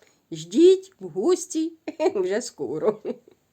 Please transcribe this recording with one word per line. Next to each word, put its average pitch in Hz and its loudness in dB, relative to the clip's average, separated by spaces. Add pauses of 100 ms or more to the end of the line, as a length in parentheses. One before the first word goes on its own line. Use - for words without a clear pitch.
(320)
Ждіть 240 2
в 185 -12
гості 320 -2 (200)
<laughs> 320 -2
вже 190 -2
скоро. 156 -4 (500)